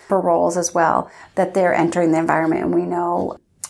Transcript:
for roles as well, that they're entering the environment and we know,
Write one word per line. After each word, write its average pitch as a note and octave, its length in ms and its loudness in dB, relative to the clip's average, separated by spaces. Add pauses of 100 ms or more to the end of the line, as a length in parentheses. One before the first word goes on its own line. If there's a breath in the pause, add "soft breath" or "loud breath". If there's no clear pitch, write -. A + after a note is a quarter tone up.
for F#3+ 140 0
roles F3 340 0
as F3 180 -4
well, - 380 0 (240 loud breath)
that F3+ 180 0
they're F3+ 220 2
entering E3 380 2
the D#3+ 40 2
environment D#3+ 460 0
and F3 100 0
we F3 120 0
know, F3 520 -4 (320)